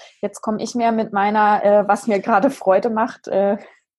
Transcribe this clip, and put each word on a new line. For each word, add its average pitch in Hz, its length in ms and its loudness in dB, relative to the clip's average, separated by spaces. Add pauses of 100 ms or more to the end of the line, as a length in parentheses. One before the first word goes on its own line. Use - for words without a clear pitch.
(200)
Jetzt 208 220 -8
komm 214 160 -4
ich 226 160 -8
mehr 233 180 0
mit 220 220 -4
meiner, 208 500 2
äh, 202 240 4
was 208 180 0
mir 202 140 0
gerade 226 300 2
Freude 196 400 0
macht, 220 360 -4
äh, 202 300 0 (420)